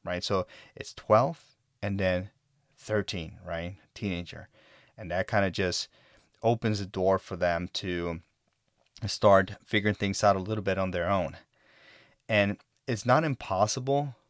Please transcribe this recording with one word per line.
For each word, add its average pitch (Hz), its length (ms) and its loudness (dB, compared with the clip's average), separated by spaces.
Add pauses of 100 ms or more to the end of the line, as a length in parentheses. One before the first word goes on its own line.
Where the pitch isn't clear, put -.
right? 90 220 -6
So 95 220 0 (280)
it's - 200 -14
twelve 131 500 2 (380)
and 101 180 -2
then 92 300 0 (540)
thirteen, 101 600 -4
right? 87 320 -6 (180)
Teenager. 87 540 -8 (480)
And 101 140 -12
that 92 160 -2
kinda 101 240 2
just 90 380 -2 (540)
opens 113 360 0
the 98 80 -6
door 95 320 0
for - 180 -8
them 87 360 0
to 87 480 -4 (880)
start 98 580 4
figuring 104 300 0
things 98 280 -2
out 101 140 4
a 95 40 -2
little 104 220 -4
bit 95 160 -2
on 95 120 -2
their 87 180 -2
own. 92 280 -2 (920)
And 101 300 4 (280)
it's 117 200 -4
not 139 180 6
impossible 131 920 -2 (160)